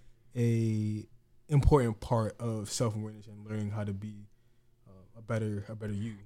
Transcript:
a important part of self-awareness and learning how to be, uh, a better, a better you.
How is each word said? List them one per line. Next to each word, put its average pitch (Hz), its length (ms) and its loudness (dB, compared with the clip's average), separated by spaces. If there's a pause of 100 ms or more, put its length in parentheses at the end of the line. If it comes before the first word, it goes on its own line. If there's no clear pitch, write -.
(360)
a 110 720 2 (420)
important 131 520 6
part 113 380 2
of 110 320 -4
self-awareness 107 560 -4
and 104 200 -16
learning 107 240 -2
how 104 140 -2
to 101 100 -2
be, 104 320 -10 (600)
uh, 95 320 -20
a 110 40 -18
better, 107 460 -2
a 110 60 -10
better 107 200 -6
you. 107 200 -4 (120)